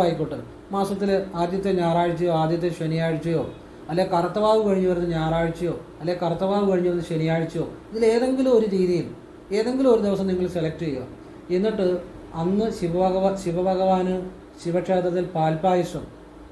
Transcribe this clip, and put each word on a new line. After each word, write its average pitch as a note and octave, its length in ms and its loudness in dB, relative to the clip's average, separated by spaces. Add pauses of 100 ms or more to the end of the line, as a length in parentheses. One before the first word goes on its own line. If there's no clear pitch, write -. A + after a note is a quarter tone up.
ആയിക്കോട്ടെ, D#3 340 -2 (380)
മാസത്തിൽ G3 340 -2 (320)
ആദ്യത്തെ F#3+ 380 -2
ഞായറാഴ്ചയോ E3+ 520 2 (100)
ആദ്യത്തെ E3 280 0 (100)
ശനിയാഴ്ചയോ E3 640 -2 (480)
അല്ലെ F3 140 2 (100)
കറുത്തവാവ് G#3 540 4
കഴിഞ്ഞ് F#3+ 240 4
വരുന്ന F3 260 0
ഞായറാഴ്ചയോ E3 580 0 (240)
അല്ലെ E3 140 -4 (100)
കറുത്തവാവ് F#3+ 480 0
കഴിഞ്ഞ് F3+ 180 2
വരുന്ന F3 220 -2
ശനിയാഴ്ചയോ D#3+ 540 0 (260)
ഇതിലേതെങ്കിലും B3 640 2
ഒരു G#3+ 180 4
രീതിയിൽ F3+ 320 2 (500)
ഏതെങ്കിലും B3+ 360 2
ഒരു A3 140 4
ദിവസം F#3+ 200 0
നിങ്ങൾ F3+ 200 0
സെലക്ട് D#3+ 380 -4
ചെയ്യുക. C3 200 -4 (500)
എന്നിട്ട് F#3+ 320 2 (540)
അന്ന് G3 240 2 (140)
ശിവഭഗവ-, F#3 640 2
ശിവഭഗവാന് F#3 720 2 (480)
ശിവക്ഷേത്രത്തിൽ F3 640 0 (100)
പാൽപ്പായസം, D#3+ 680 0 (480)